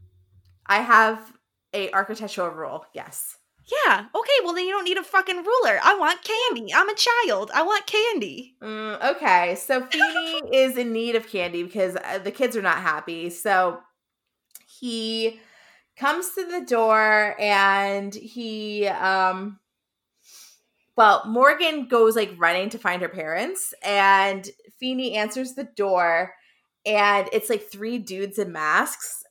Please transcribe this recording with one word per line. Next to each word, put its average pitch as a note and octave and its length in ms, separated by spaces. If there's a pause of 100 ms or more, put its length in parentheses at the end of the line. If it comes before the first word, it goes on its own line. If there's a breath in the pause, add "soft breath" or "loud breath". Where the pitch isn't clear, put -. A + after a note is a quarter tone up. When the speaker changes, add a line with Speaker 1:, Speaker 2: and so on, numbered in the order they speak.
(680)
Speaker 1:
I G3+ 120
have A3+ 540 (400)
a G3 200
architectural G3 580
rule, D#3+ 340 (100)
yes. - 420 (500)
Speaker 2:
Yeah, G#3+ 280
okay, A#4 180 (120)
well, F4 100
then F4+ 120
you F#4 60
don't G4 120
need F4+ 140
a F4+ 60
fucking F#4+ 400
ruler. G4+ 380
I - 160
want F4 260
candy. G#4+ 500
I'm F#4 140
a G#4+ 80
child. F4 580
I D4 80
want G4+ 240
candy. D#4+ 760
Speaker 1:
Mm, G#3+ 540
okay, F3+ 400
so B3+ 300
Feeney D#4+ 600
<laughs> - 80
is C4 200
in A#3+ 160
need A#3 240
of A3 120
candy F3 340
because, F#3 340
uh, - 220
the G3 140
kids A#3 240
are G#3 60
not F3 160
happy. E3 520
So F3+ 500 (840)
he A3+ 760 (560 soft breath)
comes D#4+ 340
to F#4+ 160
the F4 200
door A3 720
and G3 760
he, G#3+ 760
um, F#3+ 720 (1400 soft breath)
well, G#3 300
Morgan C#4+ 640
goes, A3+ 280
like, G#3 200
running F3 340
to A3 80
find F3+ 240
her E3+ 60
parents, F#3 640 (100)
and G3 680 (300)
Feeney B3+ 380
answers A3 380
the C#4 100
door, F3+ 680 (500 soft breath)
and G3+ 480
it's, G#3+ 160
like, G#3 220
three A3 280
dudes G3 400
in F#3 140
masks, D#3+ 800